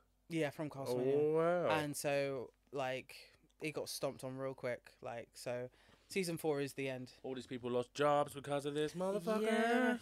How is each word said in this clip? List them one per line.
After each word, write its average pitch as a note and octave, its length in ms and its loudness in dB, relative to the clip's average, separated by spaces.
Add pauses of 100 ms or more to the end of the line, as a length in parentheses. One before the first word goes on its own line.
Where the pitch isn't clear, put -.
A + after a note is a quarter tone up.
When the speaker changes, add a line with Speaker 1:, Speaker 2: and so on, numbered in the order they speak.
(300)
Speaker 1:
Yeah, D#3 220 0
from D#3 180 -6
Castlevania. B2+ 500 0
Speaker 2:
Oh, D3+ 140 4 (340)
wow. D#3 120 6
Speaker 1:
And D3 160 -2
so, C#3 560 -2 (200)
like, C3 440 -4 (460)
it D#3 100 -4
got B2 180 -4
stomped - 340 -6
on C3 140 -6
real C3+ 160 -4
quick. - 380 -6 (100)
Like, A#2 320 -8
so B2 360 -4 (380)
season F3 300 0
four D3 240 2
is C3+ 120 -2
the C3+ 140 -2
end. B2+ 240 -6 (120)
Speaker 2:
All C3 100 -4
these B2+ 140 -8
people B2 240 -4
lost B2 240 0
jobs C#3+ 380 4
because C#3+ 340 -2
of C#3+ 80 -2
this D3+ 180 0
motherfucker. G3 480 0
Speaker 1:
Yeah, A#3 600 4